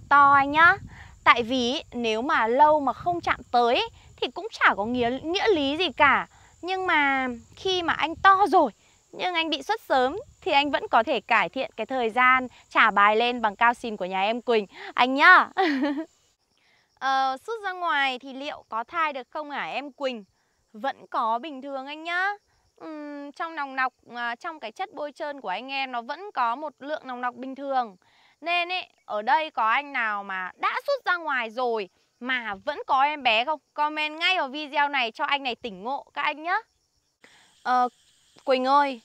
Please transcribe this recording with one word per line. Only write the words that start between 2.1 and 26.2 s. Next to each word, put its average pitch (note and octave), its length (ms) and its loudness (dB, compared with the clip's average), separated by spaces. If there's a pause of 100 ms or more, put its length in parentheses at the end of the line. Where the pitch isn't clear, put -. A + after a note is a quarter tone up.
mà C4+ 260 0
lâu D4+ 320 6
mà C4 140 -2
không F4 280 -4
chạm - 180 -4 (120)
tới A#3+ 240 2
ý, F4+ 60 2 (400)
thì A#4 60 -2
cũng F4 240 -10
chả F#4 260 2
có G3 80 -2
nghĩa, B3 380 -2
nghĩa F4 240 -2
lý D4+ 300 2
gì F4+ 140 -2
cả. B3 360 4 (340)
Nhưng F#4 260 -4
mà C#4 400 2 (280)
khi F#4 280 -2
mà E4 100 0
anh D#4 220 -6
to F#4+ 340 6
rồi C#4+ 220 4 (400)
nhưng F4+ 220 -4
anh D#4+ 160 0
bị C#4+ 140 -4
xuất G#4+ 180 -4
sớm C4+ 360 0 (240)
thì F4+ 100 -4
anh C#4+ 200 2
vẫn D#4 160 -2
có A#3+ 160 4
thể C4 160 -2
cải G3+ 300 0
thiện - 260 -8
cái A3 100 -8
thời B3 240 -2
gian B3+ 380 4 (220)
trả A#3+ 220 6
bài G3+ 240 6
lên A#3+ 260 0
bằng G#3 140 0
cao A#3 180 4
xìn A3+ 240 -8
của F#3 80 -4
nhà F#3 160 -2
em A3 200 0
Quỳnh A3 240 2 (280)
anh B3+ 220 2
nhá. D#4+ 400 8
<laughs> D4+ 500 0 (960)
Ờ, C4+ 380 0 (100)
sút A4 160 -8
ra F#4+ 80 -6
ngoài C#4+ 480 -2
thì C4+ 140 -14
liệu C#4 360 -10
có A3+ 140 -6
thai D#4 300 -4
được C4 160 -12
không D4+ 220 -10
hả A3+ 140 -6
em B3 260 -8
Quỳnh? B3 320 -6 (500)
Vẫn G#3+ 340 -8
có A#3+ 320 -2
bình C4+ 220 -12
thường C4+ 260 -10
anh D4+ 160 -14
nhá. F4 260 -4 (460)
Ừm, D4 560 -14
trong D#4+ 240 -10
nòng C#4 200 -8
nọc, C4 180 -6 (220)
à, A#3+ 200 -8
trong D#4+ 240 -12
cái - 120 -14
chất F#4+ 220 -12
bôi D4 180 -10
trơn C#4+ 300 -12
của G#3 80 -10
anh A#3 220 -8
em C4+ 200 -6
nó A#3+ 100 -6
vẫn D4+ 320 -12